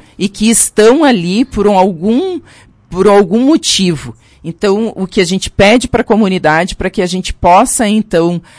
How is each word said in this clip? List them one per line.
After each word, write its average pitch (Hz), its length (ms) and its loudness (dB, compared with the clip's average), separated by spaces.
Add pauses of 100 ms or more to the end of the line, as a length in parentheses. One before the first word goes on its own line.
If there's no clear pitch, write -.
(160)
e 196 120 -4
que 214 200 -4
estão 233 540 2
ali 208 420 0
por 202 220 -2
um, 208 100 2
algum, 214 640 -2 (480)
por 185 200 0
algum 202 320 2
motivo. 180 760 -2 (280)
Então, 202 540 -2
o 190 80 -6
que - 160 -4
a 180 40 2
gente 185 260 -4
pede 220 380 2
pra - 160 -2
comunidade, 185 720 0
pra 185 120 -6
que 190 140 -4
a 180 40 -2
gente 180 280 -6
possa, 196 540 2
então, 175 520 -2 (180)